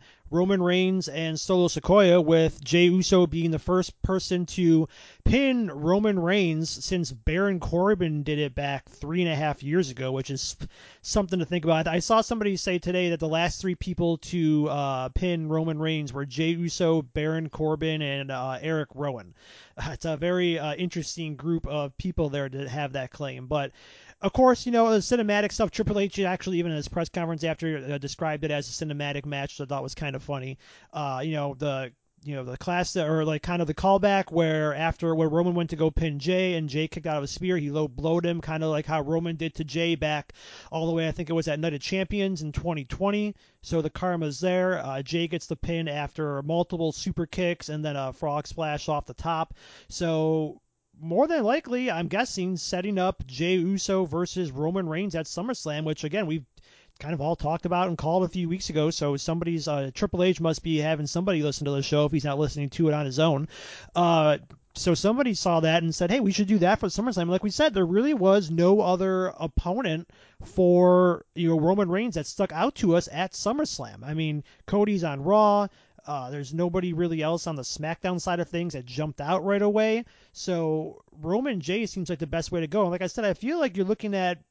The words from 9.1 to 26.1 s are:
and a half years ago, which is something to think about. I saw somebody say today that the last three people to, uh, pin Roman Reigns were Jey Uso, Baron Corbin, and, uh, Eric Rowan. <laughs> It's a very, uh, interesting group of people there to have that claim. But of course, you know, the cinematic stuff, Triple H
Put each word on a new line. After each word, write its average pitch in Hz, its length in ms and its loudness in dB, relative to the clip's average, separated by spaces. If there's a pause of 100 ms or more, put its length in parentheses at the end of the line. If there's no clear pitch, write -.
and 170 100 2
a 156 40 0
half 147 280 -2
years 147 260 0
ago, 131 220 -6
which 135 180 -4
is - 280 -8 (440)
something 190 380 0
to 165 60 0
think 175 180 -2
about. 160 240 2
I 170 120 0
saw 220 200 4
somebody 214 380 0
say 180 200 -2
today 180 340 0
that 160 100 -2
the 160 60 -2
last 165 340 0
three 185 140 -2
people 170 420 -2
to, 156 520 2
uh, 135 400 -2
pin 170 380 -2
Roman 160 320 -2
Reigns 156 320 -4
were 139 140 -6
Jey 147 260 -2
Uso, 165 500 2
Baron 156 480 -4
Corbin, 156 520 -2
and, 139 300 -4
uh, 131 300 -6
Eric 156 340 -2
Rowan. 127 440 -8
<laughs> - 40 -20 (400)
It's 131 220 -8
a 160 120 -2
very, 175 420 0
uh, 147 160 -4
interesting 165 640 -6
group 160 300 -2
of 143 300 -4
people 165 320 -2
there 139 200 -4
to 135 200 -8
have 139 240 -6
that 131 180 -6
claim. 127 360 -10
But 139 240 -2 (500)
of 196 100 0
course, 254 360 6
you 247 40 0
know, 226 200 6
the 220 80 4
cinematic 208 520 2
stuff, 202 200 0
Triple 208 260 0
H 202 220 0